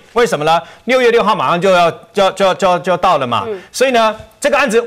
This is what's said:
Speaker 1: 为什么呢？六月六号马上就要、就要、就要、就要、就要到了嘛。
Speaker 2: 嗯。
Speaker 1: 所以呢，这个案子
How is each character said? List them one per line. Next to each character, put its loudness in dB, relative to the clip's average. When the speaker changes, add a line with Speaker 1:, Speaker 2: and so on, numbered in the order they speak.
Speaker 1:
为 2
什 -2
么 -4
呢？ 2
六 0
月 4
六 2
号 0
马 -2
上 0
就 0
要、 4
就 -4
要、 2
就 -4
要、 2
就 -2
要、 2
就 -2
要 0
到 0
了 -4
嘛。 -2
Speaker 2:
嗯。 -8
Speaker 1:
所 0
以 0
呢， 0
这 -2
个 -2
案 0
子 0